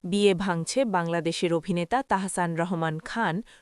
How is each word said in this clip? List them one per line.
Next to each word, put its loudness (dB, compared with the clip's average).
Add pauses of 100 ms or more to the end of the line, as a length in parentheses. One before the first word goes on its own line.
বিয়ে 4
ভাঙছে 0
বাংলাদেশের 0
অভিনেতা 0
তাহসান -2
রহমান -2
খান, -2 (200)